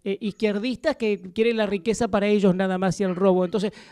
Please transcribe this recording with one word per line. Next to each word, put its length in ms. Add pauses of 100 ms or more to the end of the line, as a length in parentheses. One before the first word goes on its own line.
eh, 160
izquierdistas 760
que 240 (140)
quieren 240
la 80
riqueza 420
para 180
ellos 280
nada 240
más 220
y 40
el 100
robo. 300
Entonces, 280 (200)